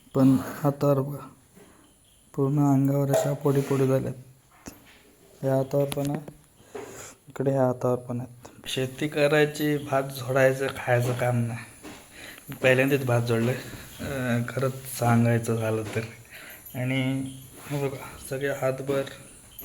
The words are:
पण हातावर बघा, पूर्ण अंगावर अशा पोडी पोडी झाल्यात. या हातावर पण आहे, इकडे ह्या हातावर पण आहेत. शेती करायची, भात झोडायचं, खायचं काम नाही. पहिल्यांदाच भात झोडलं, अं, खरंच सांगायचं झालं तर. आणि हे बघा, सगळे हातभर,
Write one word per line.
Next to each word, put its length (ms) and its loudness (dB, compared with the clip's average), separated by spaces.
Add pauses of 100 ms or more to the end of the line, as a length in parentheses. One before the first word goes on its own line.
(140)
पण 220 6 (260)
हातावर 380 2
बघा, 260 -6 (1080)
पूर्ण 240 2 (140)
अंगावर 380 4
अशा 240 2
पोडी 260 2
पोडी 260 2
झाल्यात. 280 2 (1300)
या 120 2
हातावर 280 0
पण 260 -4
आहे, 100 -4 (1080)
इकडे 220 -2
ह्या 160 4
हातावर 300 0
पण 240 -6
आहेत. 480 -16
शेती 400 -4
करायची, 680 2
भात 260 0
झोडायचं, 640 2 (100)
खायचं 360 2
काम 240 0
नाही. 1300 -8
पहिल्यांदाच 420 4
भात 180 2
झोडलं, 300 0
अं, 960 -6
खरंच 240 -2 (260)
सांगायचं 580 4
झालं 260 0 (120)
तर. 60 -2 (800)
आणि 240 -2 (680)
हे 180 -2
बघा, 160 -10 (260)
सगळे 300 -4
हातभर, 420 0 (640)